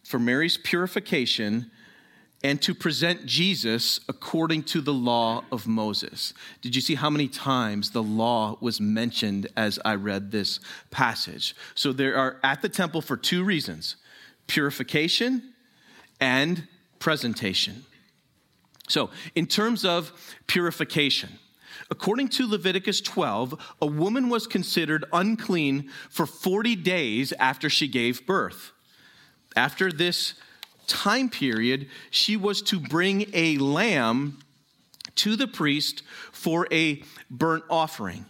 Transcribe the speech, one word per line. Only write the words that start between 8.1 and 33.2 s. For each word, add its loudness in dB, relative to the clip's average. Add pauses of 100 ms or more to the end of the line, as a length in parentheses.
was -2
mentioned 0 (100)
as 0
I 2
read -4
this -2 (280)
passage? -2 (220)
So 0
they 0
are 2
at 2
the -2
temple 0
for -2
two 0
reasons: -2 (500)
purification 0 (680)
and 2 (320)
presentation. -2 (1000)
So, 0 (240)
in 2
terms 2
of 0 (360)
purification, 0 (540)
according 0
to 0
Leviticus 0
twelve, -2 (280)
a 4
woman 2
was 0
considered 0
unclean 2 (180)
for 0
forty 0
days 0
after 0
she 2
gave 0
birth. -2 (840)
After 2
this 0 (540)
time 2
period, 0 (220)
she 2
was 0
to 0
bring 2